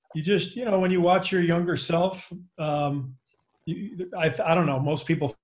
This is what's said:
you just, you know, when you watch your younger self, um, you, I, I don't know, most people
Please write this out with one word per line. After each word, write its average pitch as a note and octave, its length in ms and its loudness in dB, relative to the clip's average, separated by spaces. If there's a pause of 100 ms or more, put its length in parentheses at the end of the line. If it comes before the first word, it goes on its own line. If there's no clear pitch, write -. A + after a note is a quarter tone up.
(140)
you D#3 80 -4
just, G3 340 0
you B3 80 -6
know, G3 160 2
when F#3 100 2
you F3+ 100 2
watch F3+ 300 4
your F#3 120 2
younger F3 340 2
self, F3+ 560 -2 (260)
um, C#3+ 560 -2 (520)
you, F#3 520 -8
I, D#3+ 160 2 (100)
I E3 100 4
don't E3+ 120 2
know, C3+ 140 0
most C#3+ 260 -2
people D3 380 0